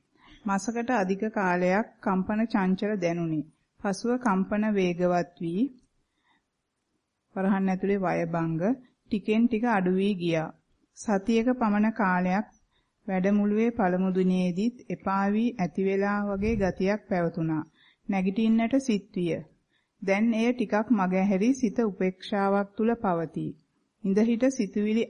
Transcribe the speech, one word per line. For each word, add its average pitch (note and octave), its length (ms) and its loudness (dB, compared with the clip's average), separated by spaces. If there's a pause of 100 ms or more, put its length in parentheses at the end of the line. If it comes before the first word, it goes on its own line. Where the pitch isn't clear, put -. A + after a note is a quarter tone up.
(420)
මසකට A3+ 480 -4
අධික G3 400 0
කාලයක් F#3 560 0 (120)
කම්පන G3+ 480 -2
චංචල G3 480 0
දැනුනි. E3+ 460 -2 (400)
පසුව G3+ 380 -2
කම්පන G#3 520 0
වේගවත් F3+ 680 0
වී F3 280 -2 (1700)
වරහන් F#3+ 320 0
ඇතුලේ F#3+ 320 0
වය E3+ 260 0
භංග E3 380 -2 (380)
ටිකෙන් G#3+ 420 0
ටික A#3 240 0
අඩු F#3+ 260 2
වී G3 220 2
ගියා. E3 400 -2 (440)
සතියක A3+ 520 0
පමණ A3 420 2
කාලයක් F#3 560 0 (580)
වැඩමුළුවේ G#3 640 2
පළමු F#3+ 400 0
දිනේදීත් F#3 640 0 (120)
එපා G3 400 -2
වී A3+ 260 0
ඇති F3+ 280 -2
වෙලා G3 420 0
වගේ G#3 320 -2
ගතියක් F#3+ 480 0
පැවතුණා. E3 640 -2 (400)
නැගිටින්නට A3 680 2
සිත් A3 340 -2
විය. F3 260 -2 (640)
දැන් G3 300 2
එය A3+ 160 2
ටිකක් A3 440 0
මගහැරී F#3+ 640 2
සිත A#3 260 -2
උපේක්ෂාවක් G3 920 0
තුල A3 220 0
පවතී. E3 600 -4 (480)
ඉඳ G3 160 2
හිට A#3 280 2
සිතුවිලි G#3+ 600 0